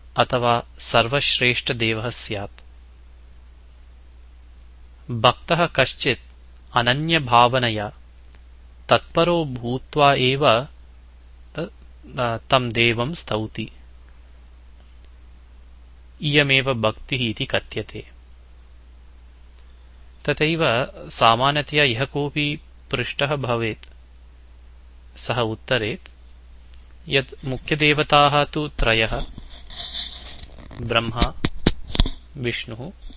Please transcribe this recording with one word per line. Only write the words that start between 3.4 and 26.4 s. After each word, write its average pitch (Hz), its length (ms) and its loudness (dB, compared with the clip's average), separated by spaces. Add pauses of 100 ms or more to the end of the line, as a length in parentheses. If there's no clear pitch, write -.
भक्तः 123 540 2
कश्चित् - 540 0 (580)
अनन्यभावनया 123 1120 2 (1000)
तत्परो 165 560 2
भूत्वा 131 680 0
एव 135 540 4 (920)
त-, 175 120 -8 (800)
तं 127 180 2
देवं 117 440 0
स्तौति। 110 560 -6 (2500)
इयमेव 139 520 2
भक्तिः 117 560 -2
इति 117 160 -6
कथ्यते। - 640 -6 (2250)
तथैव 151 580 0 (220)
सामान्यतया 143 760 2
यः 127 220 0
कोऽपि 147 540 -4 (320)
पृष्टः 135 440 -2
भवेत्, 117 500 -2 (1300)
सः 123 220 -4
उत्तरेत् 113 680 -4 (1000)